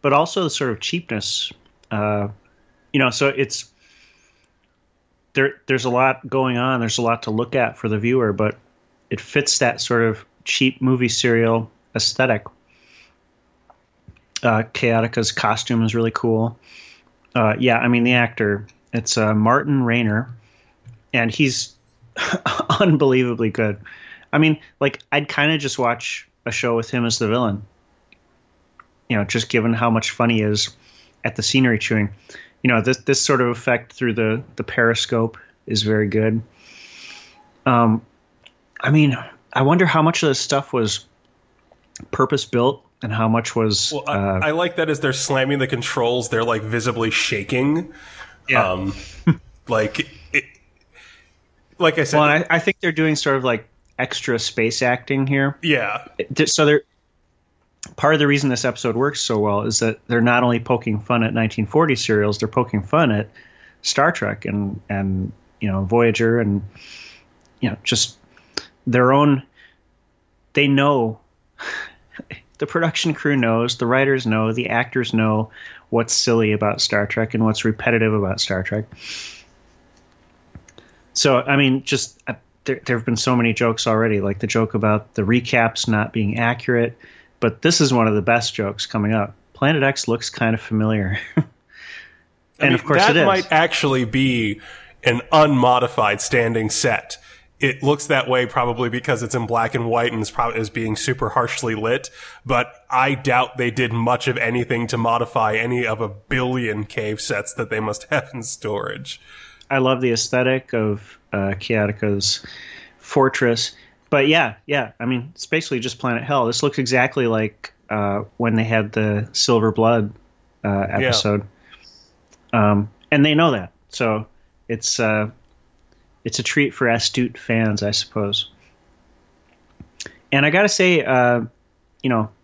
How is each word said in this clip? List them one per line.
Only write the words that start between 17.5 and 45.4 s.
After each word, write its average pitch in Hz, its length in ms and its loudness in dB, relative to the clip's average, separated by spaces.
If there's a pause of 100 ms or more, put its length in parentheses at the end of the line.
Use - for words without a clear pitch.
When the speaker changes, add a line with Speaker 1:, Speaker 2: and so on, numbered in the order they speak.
Speaker 1:
yeah, 120 200 2
I 120 100 2
mean, 120 160 2
the 123 100 4
actor, 110 520 0 (260)
it's, 113 260 -2
uh, 107 160 2
Martin 131 480 2
Rayner, 117 460 0 (840)
and 117 180 0
he's - 440 -2 (420)
<laughs> - 640 -4
unbelievably 127 680 4
good. 107 280 -2 (540)
I 147 60 2
mean, 156 200 4 (220)
like, 143 200 -2 (100)
I'd 147 180 0
kinda 151 300 0
just 139 200 -6
watch 120 500 -4 (160)
a 117 60 -4
show 117 260 -2
with 113 140 -4
him 123 140 0
as 117 140 -2
the 113 100 0
villain, 110 340 0 (1500)
you 117 80 0
know, 101 80 0
just 107 240 -4
given 117 240 0
how 117 180 0
much 110 200 0
fun 120 200 0
he 110 120 0
is 107 280 -2 (540)
at 120 120 -4
the 110 60 -6
scenery 123 360 2
chewing. 104 320 -2 (520)
You 123 60 2
know, 120 120 4
this, 127 180 0
this - 220 0
sort 135 200 2
of 123 80 2
effect 120 440 -2
through 120 220 -2
the, 110 280 0 (140)
the - 80 -8
periscope 117 720 0 (280)
is 104 160 -2
very 107 260 2
good. 110 340 0 (1200)
Um, 117 380 4 (800)
I 135 100 0
mean, 147 260 4 (360)
I 131 100 0
wonder 175 240 4
how 156 160 2
much 165 200 2
of 156 60 2
this 135 100 0
stuff - 340 -4
was 113 320 -2 (1040)
purpose-built 131 720 -2 (200)
and 107 100 -6
how 113 160 0
much 113 280 -2
was, 107 360 0
Speaker 2:
Well, 143 140 -8
I, 143 100 -4
Speaker 1:
uh, 98 280 -2
Speaker 2:
I 151 80 0
like 175 240 -2
that 160 120 -2
as 139 120 -2
they're 170 120 -2
slamming 139 460 -2